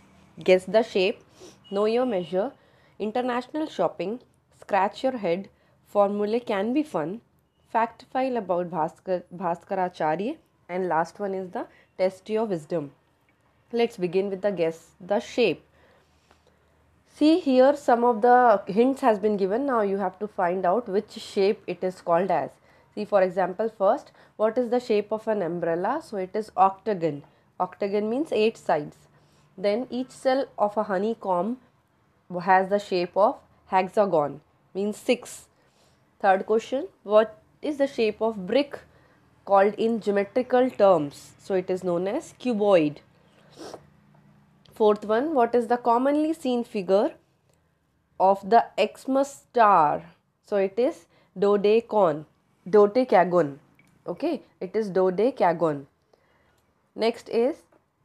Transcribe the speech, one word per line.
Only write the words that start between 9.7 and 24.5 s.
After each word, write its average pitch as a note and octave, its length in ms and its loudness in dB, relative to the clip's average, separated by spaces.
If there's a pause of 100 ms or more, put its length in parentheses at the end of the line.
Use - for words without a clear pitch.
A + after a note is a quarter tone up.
and F#3 200 -4
last E3 320 -2
one G3+ 120 -6
is F#3+ 180 -8
the B3 180 -10 (280)
test F#3+ 320 -4
your G#3+ 160 -2
wisdom. D#3+ 460 -6 (840)
Let's A#3 240 -2
begin F#3 340 -2
with F#3+ 120 -6
the G#3 80 0
guess E3 280 -2 (220)
the G3+ 200 -2
shape. A3 420 -2 (1400)
See D#4 320 2
here, C4+ 380 4
some A#3+ 260 0
of A#3+ 180 2
the A#3+ 460 6
hints B3 340 2
has A3 200 2
been G#3+ 160 0
given. G3 280 -2
Now B3 180 0
you G3 160 -2
have F#3 200 -6
to G#3 80 -8
find F#3 400 -2
out G#3 220 0
which G3+ 240 -4
shape G#3 560 -2
it F3+ 160 -8
is F#3 160 -6
called F3 320 0
as. C3+ 180 -2 (460)
See, G#3 80 -6
for G3+ 180 2
example, F#3 460 -2 (100)
first, G#3+ 320 0 (260)
what A3 220 0